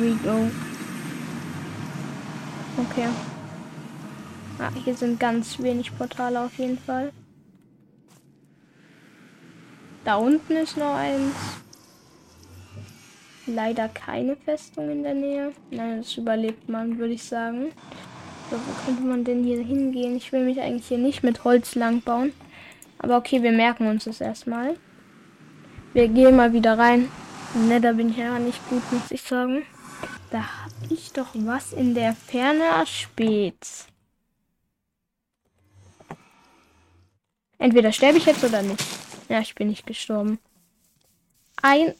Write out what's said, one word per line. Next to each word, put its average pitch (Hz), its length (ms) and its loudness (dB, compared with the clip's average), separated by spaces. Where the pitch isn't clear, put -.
we 233 220 2
go. 226 280 2
Okay. 240 300 -2
Ah, - 120 -6
hier 247 140 -2
sind 240 240 -2
ganz 233 380 -2
wenig 247 400 -2
Portale 247 420 -4
auf 240 180 -6
jeden 254 200 -4
Fall. 262 340 -6
Da 214 100 0
unten 285 420 2
ist 320 200 -2
noch 294 180 0
eins. 277 400 -2
Leider 226 420 -2
keine 247 480 -4
Festung 302 540 -6
in 294 120 -4
der 285 120 -4
Nähe. 285 380 -2
Nein, 226 280 -6
das - 180 -10
überlebt 220 520 -2
man, 226 300 -4
würde 233 160 -2
ich 233 100 -10
sagen. 233 480 -6
So, 240 60 -6
wo 254 300 -8
könnte 254 160 -2
man 247 220 0
denn 247 200 0
hier 240 180 0
hingehen? 247 540 0
Ich - 160 -10
will 262 100 2
mich 254 160 0
eigentlich 240 300 -4
hier 254 80 -2
nicht 262 260 0
mit 240 220 2
Holz 240 300 4
lang 233 260 2
bauen. 247 320 0
Aber 240 200 4
okay, 247 240 0
wir 233 100 6
merken 226 340 4
uns 214 180 0
das 220 180 -8
erstmal. 233 560 -4
Wir 240 160 6
gehen 262 260 10
mal 240 200 8
wieder 226 240 6
rein. 240 320 6
Ne, 233 240 6
da 233 140 4
bin 233 180 2
ich 220 60 -2
ja 240 220 -2
nicht 240 320 -4
gut, 247 200 0
muss 240 200 -2
ich - 120 -8
sagen. 254 420 -2
Da 233 100 -4
hab - 500 -10
ich - 220 -6
doch 262 220 -6
was 233 400 -4
in 247 200 2
der 226 200 2
Ferne 285 500 0
erspäht. 226 1200 -2
Entweder 226 340 6
sterbe 285 240 6
ich 330 80 4
jetzt 302 200 4
oder 226 180 2
nicht. 196 200 -4
Ja, 226 120 0
ich - 140 -6
bin 214 140 -2
nicht - 180 -6
gestorben. 214 520 -4
Ein 285 400 6